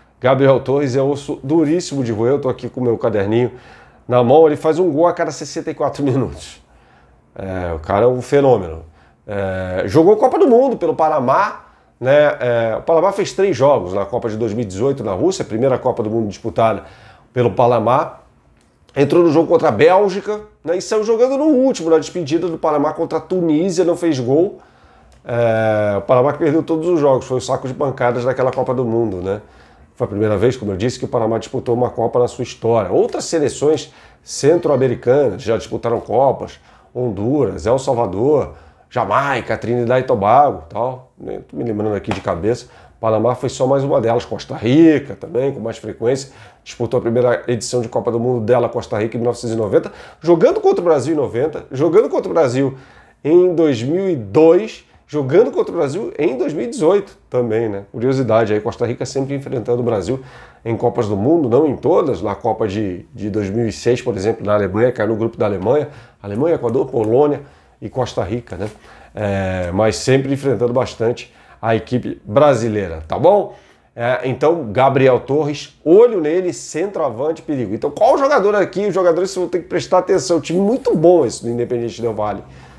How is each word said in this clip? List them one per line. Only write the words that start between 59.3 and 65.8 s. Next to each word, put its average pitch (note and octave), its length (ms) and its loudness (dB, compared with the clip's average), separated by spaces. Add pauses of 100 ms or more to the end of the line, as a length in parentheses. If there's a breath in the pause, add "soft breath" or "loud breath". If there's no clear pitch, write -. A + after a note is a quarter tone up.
enfrentando B2 460 -4
o A#2+ 40 -2
Brasil A#2 380 -2 (400 loud breath)
em A#2 120 -4
Copas A#2+ 320 0
do G2+ 100 -2
Mundo, C#3 300 2
não C3 200 4
em B2 80 0
todas, C#3+ 460 0
na G2+ 120 -2
Copa A2 340 -4
de, F#2+ 460 -6
de G#2 160 -8
dois G2+ 200 -4
mil A2+ 180 -2
e G2+ 40 -4
seis, A#2+ 300 -2
por A2+ 140 -4
exemplo, G#2+ 300 -2
na G#2 100 0
Alemanha, G2+ 360 2
caiu G#2+ 180 -2
no A2+ 60 0
grupo A2+ 220 -4
da G#2+ 80 -2
Alemanha, G#2 440 0 (340 loud breath)